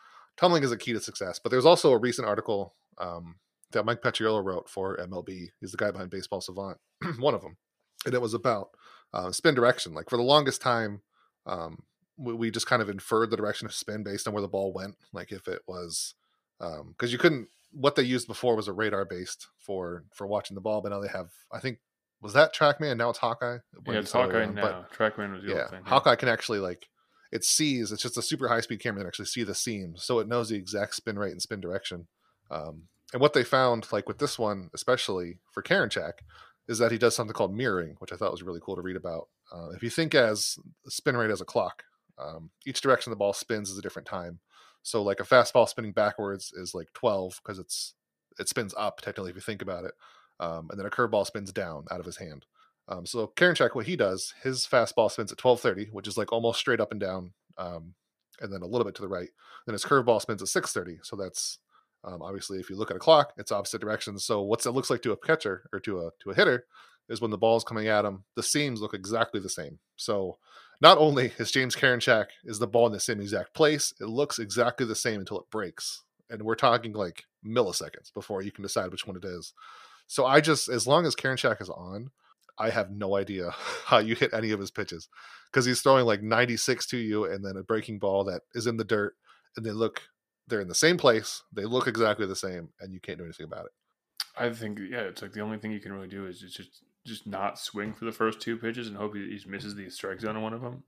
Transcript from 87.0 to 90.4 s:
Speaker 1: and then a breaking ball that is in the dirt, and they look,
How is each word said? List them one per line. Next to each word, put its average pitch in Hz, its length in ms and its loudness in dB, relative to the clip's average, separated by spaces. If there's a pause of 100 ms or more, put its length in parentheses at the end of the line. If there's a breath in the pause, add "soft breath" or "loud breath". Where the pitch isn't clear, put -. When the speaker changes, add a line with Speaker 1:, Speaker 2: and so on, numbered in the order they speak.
Speaker 1:
and 98 200 -4
then 95 120 -8
a 95 60 -8
breaking 107 380 -4
ball 98 240 2
that 87 180 -4 (120)
is 113 120 -4
in 117 100 0
the 113 80 -2
dirt, 104 320 0 (400 soft breath)
and 110 80 -8
they 110 60 -4
look, 110 320 -2 (460)